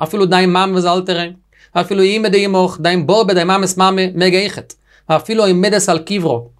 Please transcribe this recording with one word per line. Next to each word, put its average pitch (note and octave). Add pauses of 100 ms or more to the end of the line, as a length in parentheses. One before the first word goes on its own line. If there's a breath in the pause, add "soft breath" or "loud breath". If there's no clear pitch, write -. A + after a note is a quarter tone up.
אפילו G3
דיין F#3
מאמע F#3
איז F3+
אלטער, F3 (420 soft breath)
אפילו F3+
אימא G#3
די F#3
אימך, F#3+
דיין E3+
בבא, G3+
דיין F3
מאמע F#3+
איז -
מאמע, F#3+ (120)
מעג F3+
עכט. F#3+ (320 soft breath)
אפילו G3
אם F3+
מת F#3
על E3+
קברו, D#3+ (120)